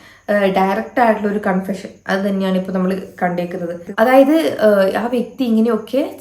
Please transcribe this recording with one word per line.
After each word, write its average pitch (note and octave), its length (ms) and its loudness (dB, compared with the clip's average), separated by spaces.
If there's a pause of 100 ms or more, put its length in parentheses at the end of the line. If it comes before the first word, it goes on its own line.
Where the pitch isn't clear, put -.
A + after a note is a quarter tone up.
(300)
ആ, G#3 80 0
ഡയറക്റ്റ് G3 640 0
ആയിട്ടുള്ള G#3 300 2
ഒരു G#3+ 160 -2
കൺഫെഷൻ F#3+ 420 -4 (180)
അത് F#3+ 120 -2
തന്നെയാണ് F#3+ 380 -2
ഇപ്പൊ F#3 140 -4
നമ്മൾ F#3+ 300 -2 (220)
കണ്ടേക്കുന്നത്. F3 760 -6
അതായത്, C4+ 580 4 (380)
ആ, G3+ 40 -2
ആ A3 80 -2
വ്യക്തി B3 360 -4
ഇങ്ങനെയൊക്കെ A3+ 760 0